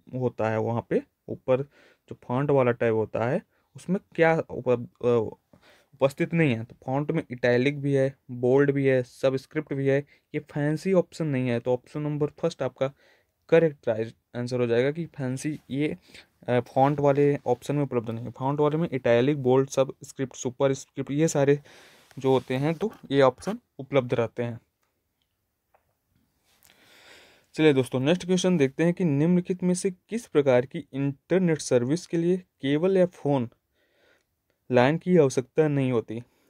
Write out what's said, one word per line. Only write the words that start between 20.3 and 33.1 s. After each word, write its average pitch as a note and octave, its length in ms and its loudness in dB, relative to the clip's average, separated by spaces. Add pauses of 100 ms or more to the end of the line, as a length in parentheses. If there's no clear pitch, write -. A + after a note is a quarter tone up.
सुपरस्क्रिप्ट C3+ 760 -4
ये D3+ 180 0
सारे C#3+ 300 2 (600)
जो C3 120 0
होते B2+ 240 0
हैं C#3+ 200 -2
तो F#3+ 180 -6 (180)
ये C#3 120 4
ऑप्शन F#3 360 0 (200)
उपलब्ध C3+ 360 -2
रहते A#2+ 280 -4
हैं। A#2+ 180 -8 (3000)
चलिए D#3 180 6
दोस्तों, C3 280 0
नेक्स्ट F3 260 0
क्वेश्चन F#3 300 2
देखते C#3 280 0
हैं F3 100 2
कि F#3+ 100 -4
निम्नलिखित F3 580 0
में F3+ 120 0
से F#3+ 160 -4
किस G#3+ 360 -10
प्रकार C3 400 2
की - 260 -12
इंटरनेट D3 680 -2
सर्विस C3 480 0
के - 100 -6
लिए E3+ 200 0
केबल E3+ 600 -2
या F3+ 100 4
फ़ोन C#3 440 -2 (1200)